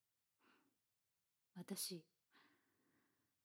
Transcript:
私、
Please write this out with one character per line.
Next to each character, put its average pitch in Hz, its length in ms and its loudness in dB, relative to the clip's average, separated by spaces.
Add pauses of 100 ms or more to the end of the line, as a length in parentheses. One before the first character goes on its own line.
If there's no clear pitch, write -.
(1600)
私、 180 480 0 (1400)